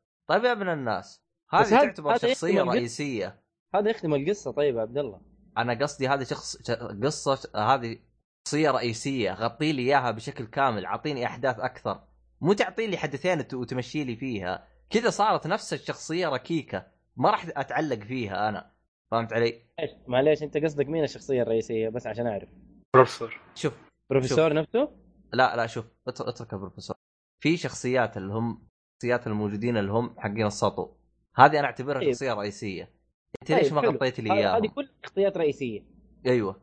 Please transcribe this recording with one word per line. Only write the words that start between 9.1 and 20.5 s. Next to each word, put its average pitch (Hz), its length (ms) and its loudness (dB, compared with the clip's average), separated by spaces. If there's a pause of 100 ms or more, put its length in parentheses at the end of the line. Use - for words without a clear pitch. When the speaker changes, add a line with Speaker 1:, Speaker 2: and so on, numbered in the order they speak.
Speaker 1:
غطي 117 380 -2
لي 135 100 -2
إياها 127 300 2
بشكل 110 340 -8
كامل، 110 400 0
عطيني 120 400 -4
أحداث 117 340 -2
أكثر. - 420 -6 (400)
مو 175 120 4
تعطي 214 340 0
لي 185 100 -2
حدثين 160 420 -2
وت-، 127 140 -8
وتمشي 127 500 -4
لي 120 120 -6
فيها. 98 520 -6 (220)
كذا 226 200 2
صارت 196 380 2
نفس 190 260 -4
الشخصية 160 540 -4
ركيكة، 135 600 -4 (280)
ما 147 160 4
راح 208 140 -2 (120)
أتعلق 139 420 -2
فيها 104 500 -4
أنا. 101 220 -8 (400)
فهمت 113 220 0
علي؟ 117 280 0 (180)
Speaker 2:
إيش؟ 156 120 -4 (160)
معليش، 139 360 4
أنت 147 140 -4